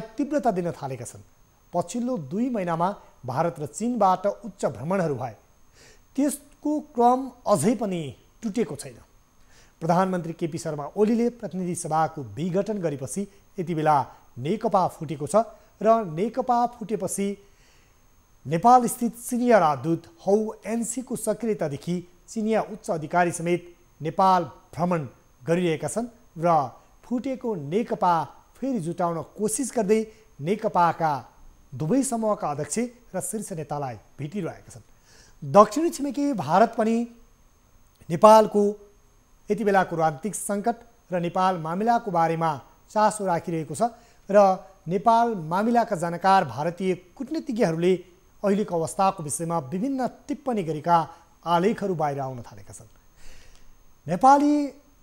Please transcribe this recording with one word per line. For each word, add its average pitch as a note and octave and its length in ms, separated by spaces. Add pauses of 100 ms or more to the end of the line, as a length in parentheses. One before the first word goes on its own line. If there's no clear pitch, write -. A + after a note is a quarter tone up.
(180)
तीव्रता C#4+ 400
दिन E3+ 160
थालेका B2+ 320
छन्। G#2 160 (480)
पछिल्लो A#3 480 (160)
दुई A#3+ 160
महिनामा F3 400 (400)
भारत D#3+ 320
र D3+ 40 (120)
चीनबाट G3+ 480 (160)
उच्च A3 320
भ्रमणहरू D#3 480
भए। A#2+ 140 (840)
त्यसको D4 640 (180)
क्रम B3 320 (160)
अझै G3+ 320
पनि F#3+ 240 (400)
टुटेको G#3+ 340
छैन। A#2+ 300 (720)
प्रधानमन्त्री E3+ 640
केपी E3 180
शर्मा D3+ 280 (100)
ओलीले A3 400
प्रतिनिधि F3+ 400
सभाको D#3 460 (120)
विघटन F#3+ 460
गरेपछि D3 420 (380)
यति F3 160
बेला D3+ 200 (440)
नेकपा G3+ 480
फुटेको C#3+ 400
छ G#3+ 160 (400)
र G3+ 40 (280)
नेकपा A#3+ 420 (220)
फुटेपछि G3 480 (1160)
नेपाल A#3 420
स्थित - 320
चिनिया A#3+ 400
राजदूत D#3 440 (220)
हौ G3 100 (300)
एनसीको A#3 500
सक्रियतादेखि F3+ 800 (280)
चिनिया G#3+ 380 (100)
उच्च G#3 180
अधिकारी F3 460
समेत F3 400 (260)
नेपाल F3+ 420 (300)
भ्रमण E3+ 320 (380)
गरिरहेका D#3+ 480
छन् A#3+ 160 (320)
र E3 160 (480)
फुटेको B3 520 (120)
नेकपा F#3+ 460 (420)
फेरि B3+ 240
जुटाउन E3+ 420 (160)
कोसिस G#3+ 380
गर्दै A3 240 (400)
नेकपाका E3+ 760 (600)
दुवै D#3 280
समूहका A3 520
अध्यक्ष D3 220 (340)
र F#3 80
शीर्ष G3 400
नेतालाई C#3 400 (180)
भेटिरहेका D#3 540
छन्। - 160 (560)
दक्षिणी G#3 460 (100)
छिमेकी C#4+ 400
भारत F3+ 400
पनि A3+ 180 (1120)
नेपालको G#3+ 560 (800)
यति G#3 180
बेलाको F#3+ 320
राजनीतिक D#3+ 400
सङ्कट G#3 420 (360)
र F3+ 80
नेपाल F#3 400
मामिलाको A3 480
बारेमा E3 400 (400)
चासो G#3+ 400
राखिरहेको D#3+ 480
छ A3+ 160 (320)
र G3+ 160 (480)
नेपाल A3+ 480
मामिलाका G#3 640
जानकार E3+ 480
भारतीय F3 640
कूटनीतिज्ञहरूले G#3+ 800 (480)
अहिलेको G3+ 320
अवस्थाको F3 480
विषयमा E3 360 (120)
विभिन्न B3 380 (180)
टिप्पणी A#3+ 400
गरेका D#3 320 (480)
आलेखहरू F#3 480
बाहिर D3 320
आउन C3 160
थालेका G#2+ 320
छन्। - 160 (1200)
नेपाली C#4+ 440 (500)